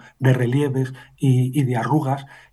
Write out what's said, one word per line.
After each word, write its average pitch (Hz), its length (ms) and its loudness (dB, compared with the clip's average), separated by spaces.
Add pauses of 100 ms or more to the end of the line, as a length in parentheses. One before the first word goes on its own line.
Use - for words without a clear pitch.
(180)
de 131 140 4
relieves 131 600 0 (240)
y, 127 420 2
y 143 60 2
de 123 120 -2
arrugas, 135 500 -2 (260)